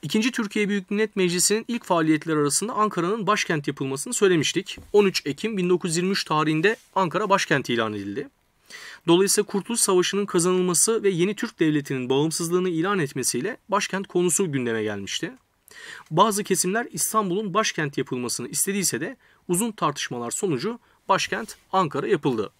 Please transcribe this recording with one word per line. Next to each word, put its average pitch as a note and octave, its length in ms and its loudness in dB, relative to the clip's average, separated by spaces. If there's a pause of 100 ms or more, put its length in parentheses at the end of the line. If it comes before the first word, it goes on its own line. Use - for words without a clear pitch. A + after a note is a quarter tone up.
İkinci G#3+ 300 0
Türkiye G#3 360 -2
Büyük G3+ 220 -2
Millet G#3+ 260 -2
Meclisi'nin F#3 520 2
ilk A#3 160 -4
faaliyetleri D#3+ 520 2
arasında D3 360 0
Ankara'nın G3+ 540 0
başkent F3 420 0
yapılmasını C#3 460 -4
söylemiştik. F3+ 640 2 (140)
On G#3 120 8
üç F#3+ 220 0
Ekim G#3 300 -4
bin F3+ 120 0
dokuz F3+ 220 2
yüz D#3+ 60 0
yirmi F3+ 140 2
üç G3 140 -2
tarihinde D#3 520 0 (180)
Ankara F#3+ 340 0
başkent F3 400 2
ilan A2+ 240 0
edildi. G2+ 360 -6 (760)
Dolayısıyla F#3+ 400 4
Kurtuluş G#3 340 -4
Savaşı'nın F#3+ 460 2
kazanılması F#3 760 2
ve G3+ 60 4
yeni F#3+ 260 2
Türk - 260 -6
Devleti'nin C#3+ 500 0
bağımsızlığını E3 580 0
ilan F#3 300 0
etmesiyle C#3+ 580 -2 (120)
başkent G3 380 -2
konusu F3 460 0
gündeme A#2 300 -2
gelmişti. G#2 500 -6 (800)
Bazı G3+ 340 2
kesimler F#3+ 480 -2
İstanbul'un G3+ 600 -2
başkent D#3+ 440 -2
yapılmasını B2 500 -4
istediyse F#3 520 -2
de A#3 160 -8 (320)
uzun G#3 240 0
tartışmalar C#3+ 580 -4
sonucu F#3 480 -2 (300)
başkent F#3+ 480 -2 (160)
Ankara F3 340 0
yapıldı. C#3 540 0